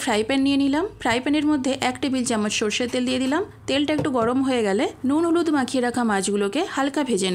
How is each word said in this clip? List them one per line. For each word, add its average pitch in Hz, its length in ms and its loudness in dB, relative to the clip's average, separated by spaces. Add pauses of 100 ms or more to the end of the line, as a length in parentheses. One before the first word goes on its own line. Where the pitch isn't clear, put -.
fry 214 240 2
pan 269 180 0
নিয়ে 277 180 2
নিলাম। 285 220 2 (160)
Fry 240 220 0
প্যানের 294 280 0
মধ্যে 269 200 0 (180)
এক 254 120 -4
টেবিল 262 280 0
চামচ 214 300 0
সর্ষের 226 340 -2
তেল 254 160 0
দিয়ে 254 140 0
দিলাম। 294 200 0 (240)
তেলটা 285 300 0
একটু 302 200 -2
গরম 233 300 2
হয়ে 254 200 0
গেলে 202 180 2 (240)
নুন 302 180 2
হলুদ 339 200 2 (100)
মাখিয়ে 254 300 0
রাখা 240 240 0
মাছগুলোকে 202 500 0 (140)
হালকা 277 340 0
ভেজে 190 260 0